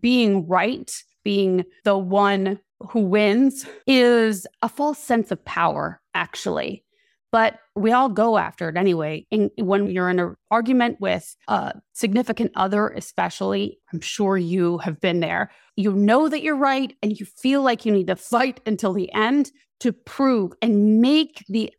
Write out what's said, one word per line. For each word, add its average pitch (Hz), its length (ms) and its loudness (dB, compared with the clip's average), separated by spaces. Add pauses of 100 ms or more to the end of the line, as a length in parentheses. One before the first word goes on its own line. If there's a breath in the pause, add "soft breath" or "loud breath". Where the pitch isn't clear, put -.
Being 220 480 2
right, 185 420 -2 (320)
being 190 420 0 (200 soft breath)
the 196 140 2
one 196 600 0 (320)
who 233 100 0
wins 214 640 2 (200 loud breath)
is 240 600 4 (160)
a 226 80 -2
false 294 280 -2
sense 233 320 -2
of - 140 -6
power, 160 560 -2 (140)
actually. 175 720 -6 (460)
But 220 280 2 (180)
we 214 160 2
all 254 160 4
go 214 300 2
after 165 320 -6
it 165 80 -4
anyway. 160 520 -2
And 208 280 0
when 196 320 0
you're 180 180 -2
in 180 100 0
an 175 160 -4 (160)
argument 240 480 0
with 180 380 -6 (100)
a 185 280 -4 (180)
significant 233 640 -2
other, 208 320 0
especially, 196 920 -6 (120)
I'm 160 80 -8
sure 196 380 -2
you 175 400 0
have 156 200 -8
been 175 220 0
there, 170 300 -2 (260 soft breath)
you 202 160 0
know 220 380 4
that 302 120 -4
you're 302 140 -2
right 269 460 -2
and 214 180 -4
you 202 60 -14
feel 277 340 0
like 247 240 0
you 214 80 2
need 190 140 2
to 185 100 -2
fight 247 480 -2
until 208 300 -2
the 180 180 -4
end 254 400 0 (280 soft breath)
to 240 120 0
prove 233 680 0
and 214 400 4
make 302 480 2
the 220 280 -2